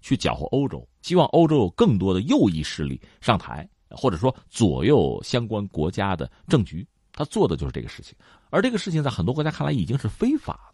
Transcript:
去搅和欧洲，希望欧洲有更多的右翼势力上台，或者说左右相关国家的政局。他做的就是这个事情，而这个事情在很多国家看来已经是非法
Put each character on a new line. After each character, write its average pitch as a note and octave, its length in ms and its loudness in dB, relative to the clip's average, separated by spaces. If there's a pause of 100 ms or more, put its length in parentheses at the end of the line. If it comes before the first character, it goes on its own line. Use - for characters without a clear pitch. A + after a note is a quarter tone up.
去 - 160 -2
搅 - 200 -2
和 C#2+ 100 -8
欧 C#3 220 0
洲， - 200 -10 (140)
希 E3+ 140 0
望 D#3+ 120 6
欧 E3 200 6
洲 D3+ 80 4
有 G2 140 4
更 E3+ 280 4
多 F#2 160 2
的 F#2 60 2
右 E3+ 280 4
翼 D#2 140 0
势 - 220 -6
力 C2+ 160 -6 (200)
上 A2 160 0
台， D2+ 320 -10 (220)
或 - 180 -2
者 F2 80 0
说 B2 160 0 (160)
左 D2+ 360 2
右 E2 400 2
相 A#2+ 240 -2
关 G#2 180 -4
国 D#2 240 -2
家 G2 240 -2
的 C#2 160 -6 (160)
政 A#2+ 180 4
局。 D#2 220 -10 (260)
他 D3 120 -6
做 F#3+ 240 0
的 - 80 0
就 C#3 100 -6
是 - 60 -6
这 B1 100 -8
个 - 60 -12
事 - 160 -18
情， - 120 -20 (340)
而 F#3 120 2
这 B3+ 80 0
个 A3+ 80 -4
事 - 100 -6
情 D#3+ 140 0
在 C#3 80 -2
很 E2+ 160 -4
多 B2+ 80 -2
国 D3+ 80 -2
家 D3+ 80 0
看 D3 160 -6
来 D3 60 -2
已 B2+ 120 -2
经 B2 140 -4
是 A2 100 -4
非 B3+ 280 0
法 - 380 -10